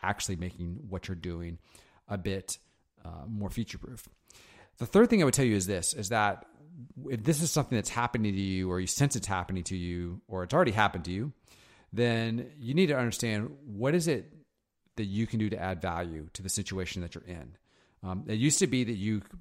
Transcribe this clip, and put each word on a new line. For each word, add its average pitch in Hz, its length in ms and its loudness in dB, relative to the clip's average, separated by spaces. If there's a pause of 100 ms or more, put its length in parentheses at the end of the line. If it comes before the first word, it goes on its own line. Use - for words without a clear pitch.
actually 98 340 -2
making 87 420 -6 (120)
what 92 180 -6
you're 95 60 -4
doing 85 420 -6 (500)
a 104 120 -4
bit, 95 400 -4 (440)
uh, 82 240 -12
more 104 220 -4
future-proof. - 640 -8 (640)
The - 80 -6
third 220 240 8
thing 208 140 6
I - 20 8
would 127 80 6
tell 135 140 4
you 107 100 6
is 92 100 2
this, 92 280 -2
is 98 160 -6
that 104 340 2 (640)
if 117 140 -4
this 151 180 4
is 160 80 2
something 131 260 2
that's 104 140 0
happening 117 420 2
to 95 80 0
you, 92 300 0
or 90 100 0
you 92 60 -2
sense - 280 2
it's 107 120 -4
happening 92 380 -2
to 95 120 -6
you, 87 520 -4
or 92 160 -4
it's 90 100 -2
already 165 160 6
happened 98 340 2
to 87 60 -6
you, 110 200 -4 (640)
then 117 640 0
you 123 140 -6
need 180 140 6
to 147 100 2
understand 117 580 -2 (120)
what 120 280 0
is 170 140 2
it 117 240 -2 (640)
that 110 80 -2
you 101 220 0
can 113 120 -2
do 107 120 0
to 95 100 -4
add 90 220 -4
value 85 500 -4
to - 100 -12
the 92 60 -6
situation 92 540 -4
that 85 120 -8
you're - 100 -14
in. 85 340 -14 (440)
Um, 92 260 -6
it 107 100 -2
used 147 220 4
to 190 60 6
be 127 180 2
that 113 100 -2
you, 104 260 0 (200)